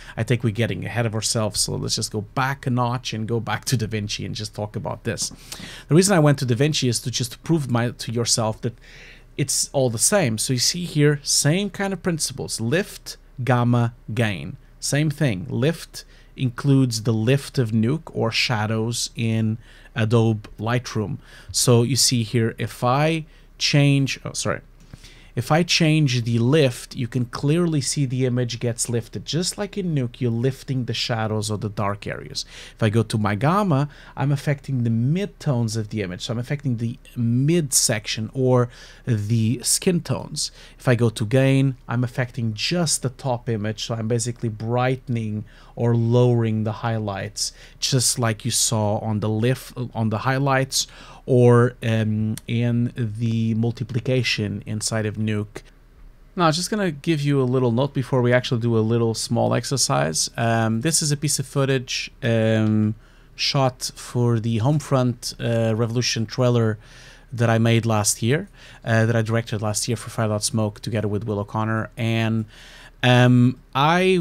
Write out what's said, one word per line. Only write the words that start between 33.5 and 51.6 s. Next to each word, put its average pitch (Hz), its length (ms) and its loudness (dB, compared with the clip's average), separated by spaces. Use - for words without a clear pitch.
I'm 139 160 0
affecting 139 520 -2
the 117 80 2
midtones 120 840 0
of 104 140 -4
the 107 140 -4
image. 90 180 -6
So - 120 -6
I'm 117 60 -2
affecting 127 380 -4
the 117 220 -6
midsection 120 1160 0
or 127 380 2
the 113 580 0
skin - 380 0
tones. - 500 -6
If - 100 -4
I 127 60 6
go 117 160 4
to 110 160 -2
gain, 135 520 2
I'm 123 160 -2
affecting 120 500 -4
just 170 480 -2
the 131 80 -2
top 120 400 -4
image. 107 360 -4
So 117 100 -4
I'm 110 120 -4
basically 117 420 -2
brightening 113 960 -2
or 117 200 2
lowering 117 680 4
the 107 100 -2
highlights, 107 800 -4
just - 400 0
like 113 260 0
you 113 60 0
saw 107 480 0
on 107 200 -2
the 107 100 -2
lift, 117 460 0
on 110 160 0
the 107 80 -2
highlights 135 640 0
or, 120 560 6